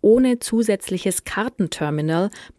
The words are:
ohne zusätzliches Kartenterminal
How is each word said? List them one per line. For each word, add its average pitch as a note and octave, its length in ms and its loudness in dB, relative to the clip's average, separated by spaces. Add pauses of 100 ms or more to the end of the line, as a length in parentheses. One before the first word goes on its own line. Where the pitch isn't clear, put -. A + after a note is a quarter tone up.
ohne A#3+ 380 4
zusätzliches G#3 840 -2
Kartenterminal E3 1040 -2 (280)